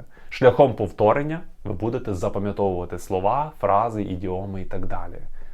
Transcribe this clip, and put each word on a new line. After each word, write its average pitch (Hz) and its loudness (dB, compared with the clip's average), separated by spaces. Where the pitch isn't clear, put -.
Шляхом 131 6
повторення 135 2
ви 101 -4
будете 110 -4
запам'ятовувати 95 -2
слова, 110 -2
фрази, 104 2
ідіоми 95 -4
і - -4
так 90 -2
далі. 87 -4